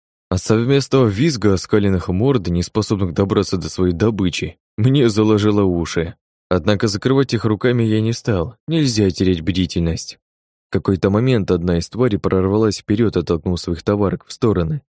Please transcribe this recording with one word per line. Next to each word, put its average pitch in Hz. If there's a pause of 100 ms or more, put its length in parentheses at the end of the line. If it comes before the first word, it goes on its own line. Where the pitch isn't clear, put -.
(280)
От 92
совместного 131
визга 104
оскаленных 98
морд, 98
не 87
способных 98
добраться 98
до 82
своей 90
добычи, 92 (180)
мне 127
заложило 107
уши. 85 (340)
Однако 98
закрывать 131
их 117
руками 117
я 110
не 113
стал, 98 (100)
нельзя 127
терять 90
бдительность. 85 (500)
В -
какой-то 98
момент 110
одна 87
из 85
тварей 107
прорвалась 98
вперёд, 107
оттолкнув 85
своих 87
товарок 104
в -
стороны 87